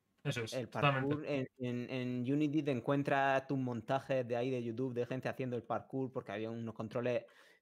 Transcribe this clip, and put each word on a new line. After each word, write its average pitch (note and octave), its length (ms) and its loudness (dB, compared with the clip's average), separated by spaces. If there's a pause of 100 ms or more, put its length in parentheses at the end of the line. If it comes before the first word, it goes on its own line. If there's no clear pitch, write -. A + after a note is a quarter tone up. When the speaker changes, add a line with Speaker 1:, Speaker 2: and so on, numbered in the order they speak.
(240)
Speaker 1:
eso B2 200 -2
es, A2 100 -8
Speaker 2:
El B2 160 -2
Speaker 1:
totalmente. C#3 460 2
Speaker 2:
parkour D3 120 -4
en, C3+ 200 0 (120)
en, B2 300 -2
en B2 440 0
Unity D3+ 300 2
te C#3+ 80 0
encuentras C#3 760 2
tus C#3 100 0
montajes C3 720 0
de A#2 80 0
ahí B2 140 2
de B2 140 0
YouTube A#2+ 300 -2
de A#2+ 120 0
gente B2+ 240 -4
haciendo B2 280 -2
el A2 60 -4
parkour B2+ 480 -4
porque B2 200 -6
había A2 180 -4
unos A2+ 240 -6
controles A#2+ 520 0 (360)